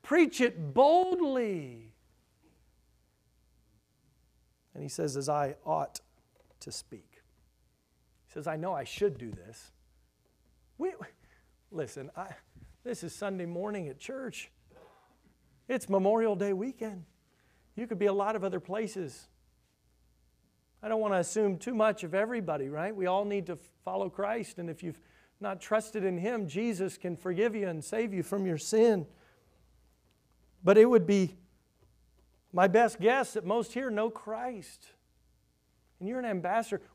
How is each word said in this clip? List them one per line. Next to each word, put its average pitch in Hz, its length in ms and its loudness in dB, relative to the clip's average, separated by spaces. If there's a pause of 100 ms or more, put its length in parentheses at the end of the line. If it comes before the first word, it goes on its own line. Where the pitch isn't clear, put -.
preach 311 360 4
it 165 340 0
boldly." 254 1200 2 (2750)
And 147 100 -12
he 143 60 -8
says, 143 280 -4
"As 139 100 -6
I 147 280 0 (100)
ought 156 360 -2 (580)
to - 120 -16
speak." - 520 -16 (1040)
He - 40 -20
says, 156 160 -10
"I 156 100 -6
know 175 160 -6
I 143 100 -6
should 180 340 -2
do 113 140 -10
this." 92 400 -18 (1080)
We, 370 160 -4 (760)
listen, 139 440 -10
I, 180 200 -12 (480)
this 240 200 -8
is 170 100 -10
Sunday 190 320 -6
morning 180 420 -6
at 135 120 -12
church. 262 520 -12 (1160)
It's 240 220 -4
Memorial 208 460 2
Day 202 180 0
weekend. 208 520 -6 (680)
You 226 120 -6
could 202 120 -4
be 202 60 4
a 196 80 4
lot 202 220 2
of 190 80 -4
other 185 160 -2
places. 190 680 -8 (1500)
I 214 60 -10
don't 220 140 0
want 202 140 2
to - 20 4
assume 196 400 2
too 247 160 -6
much 214 300 2
of 160 100 -6
everybody, 185 560 -2
right? 175 260 -4
We 185 120 -2
all 196 180 2
need 202 220 -4
to 175 100 -6 (260)
follow 190 260 -4
Christ, 202 500 -4
and 170 100 -6
if 156 140 -10
you've 165 160 -8 (400)
not 202 200 -6
trusted 220 440 -2
in 185 160 0
Him, 214 280 -2
Jesus 190 500 -2
can 175 200 -6
forgive 202 380 0
you 202 120 -2
and 160 160 -6
save 226 300 -2
you 180 80 0
from 196 240 -2
your 165 120 0
sin. 220 500 4 (1600)
But 196 140 8
it 220 80 12
would 226 220 6
be 190 280 4 (1160)
my 185 140 6
best 220 340 4
guess 247 320 2
that - 120 -4
most 220 280 -2
here 254 160 -4
know 214 200 0
Christ. 226 840 -10 (1080)
And 185 80 -10
you're 254 120 -6
an 247 60 -4
ambassador. 202 560 -2 (140)